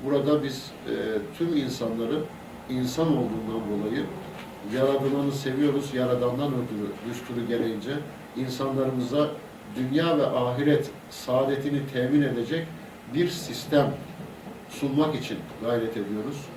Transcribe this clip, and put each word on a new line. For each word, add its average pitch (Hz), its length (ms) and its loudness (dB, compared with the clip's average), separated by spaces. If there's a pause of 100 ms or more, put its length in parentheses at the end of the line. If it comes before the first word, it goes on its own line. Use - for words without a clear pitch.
Burada 139 380 4
biz, - 280 -6 (160)
e, 117 60 0 (440)
tüm 170 200 2
insanları 120 640 0 (500)
insan 131 380 0
olduğundan 113 640 0
dolayı 107 360 0 (680)
yaradılanı 139 580 4
seviyoruz. 139 640 2
Yaradandan 123 540 2
ötürü 107 640 -2
düsturu 117 380 -6
gereğince 110 440 0 (460)
insanlarımıza 131 920 2 (460)
dünya 147 420 4
ve 139 80 6
ahiret 131 640 4 (200)
saadetini 139 680 2 (140)
temin 131 280 4
edecek 135 460 0 (460)
bir 175 160 4
sistem - 640 2 (760)
sunmak 143 460 2
için 120 220 -4 (260)
gayret 113 340 2
ediyoruz. 107 400 -2 (200)